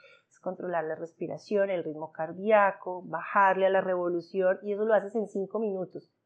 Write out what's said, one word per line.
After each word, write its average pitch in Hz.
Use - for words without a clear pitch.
Es -
controlar 175
la 160
respiración, 170
el 170
ritmo 151
cardíaco, 185
bajarle 185
a 190
la 190
revolución, 185
y 208
eso 208
lo 220
haces 202
en 214
cinco 196
minutos. 190